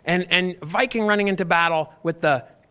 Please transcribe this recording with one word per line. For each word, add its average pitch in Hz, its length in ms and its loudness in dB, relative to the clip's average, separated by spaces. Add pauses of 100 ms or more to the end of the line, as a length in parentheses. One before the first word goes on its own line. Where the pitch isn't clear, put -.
and, 180 240 0
and 180 320 0
Viking 220 440 -2
running 208 220 2
into 196 160 -2
battle 170 480 0 (100)
with 165 200 -4
the 139 240 2 (260)